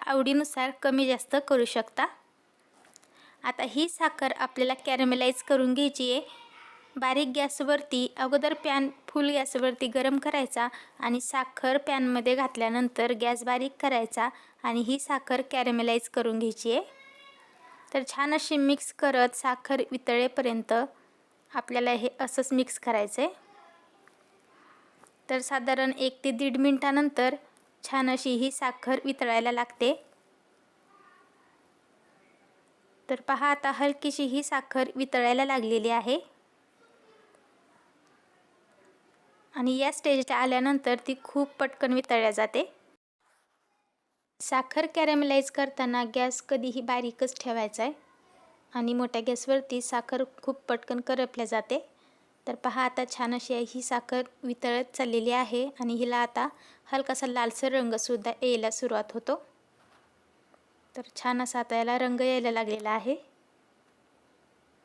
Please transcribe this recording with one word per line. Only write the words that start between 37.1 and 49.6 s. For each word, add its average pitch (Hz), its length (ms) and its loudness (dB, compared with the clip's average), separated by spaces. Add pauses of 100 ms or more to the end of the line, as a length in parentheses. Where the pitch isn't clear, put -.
आणि 254 240 0
या 277 140 2
स्टेजला 269 440 2
आल्यानंतर 254 600 2 (120)
ती 269 160 -2
खूप 285 360 -2
पटकन 269 340 -2
वितळल्या 233 380 2
जाते. 214 320 0 (1800)
साखर 269 460 0 (100)
कॅरमलाइज 285 560 2
करताना 254 520 -2 (120)
गॅस 254 260 0
कधीही 254 420 -2
बारीकच 247 560 -2
ठेवायचा 226 440 -4
आहे 285 80 -2 (840)
आणि 240 200 0
मोठ्या 240 340 0
गॅसवरती 254 540 0